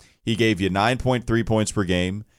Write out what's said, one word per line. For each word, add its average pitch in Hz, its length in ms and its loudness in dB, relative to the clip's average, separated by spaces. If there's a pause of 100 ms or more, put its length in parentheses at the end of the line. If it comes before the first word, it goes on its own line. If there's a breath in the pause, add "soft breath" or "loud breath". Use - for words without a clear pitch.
(240 soft breath)
he 117 120 -2
gave 107 240 2
you 95 100 0
nine 107 280 2
point 127 300 -2
three 117 160 2
points 110 280 0
per 104 120 -2
game, 92 420 -2 (140)